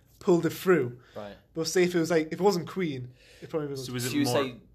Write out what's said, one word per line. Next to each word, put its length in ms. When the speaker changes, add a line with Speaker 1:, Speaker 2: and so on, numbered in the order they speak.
Speaker 1:
pulled 260
it 80
through. 440
Speaker 2:
Right. 180
Speaker 1:
But 140
say 160
if 120
it 40
was, 120
like, 160
if 60
it 80
wasn't 260
Queen, 420
it 80
probably 200
wasn't. 180
Speaker 3:
So 60
was 120
it 60
Speaker 2:
So 40
you 100
Speaker 3:
more, 180
Speaker 2:
say, 120